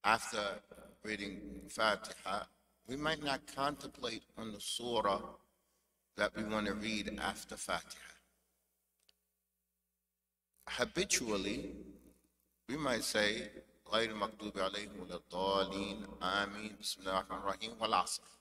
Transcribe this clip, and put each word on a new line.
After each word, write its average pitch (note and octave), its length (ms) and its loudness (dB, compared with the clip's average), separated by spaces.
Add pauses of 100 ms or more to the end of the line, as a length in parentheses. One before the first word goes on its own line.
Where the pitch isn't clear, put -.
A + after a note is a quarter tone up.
after A2 360 6 (640)
reading G2+ 360 -4 (280)
Fatiha, G#2 760 2 (440)
we B2 80 -4
might D3+ 280 0
not C3+ 180 0 (140)
contemplate C3 680 -2 (140)
on A2 140 -8
the G#2 100 -10
surah G#2+ 600 2 (960)
that G#2 180 2
we A2 80 -4
want G#2+ 240 0
to G2 60 0
read G#2 480 -2
after - 360 -4
Fatiha. - 560 -4 (2500)
Habitually, A2+ 1040 0 (960)
we C#3+ 100 -4
might B2+ 260 2
say, G#2+ 460 2 (380)
"غير A2+ 240 2
المغضوب G#2 480 -4
عليهم G2+ 400 -2
ولا F2 160 -8
الضالين، G2 1040 0
آمين، G2+ 580 0
بسم - 220 -6
الله F#2+ 180 2
الرحمن F#2 180 -4
الرحيم، A2 440 -2
والعصر." G#2 400 2 (200)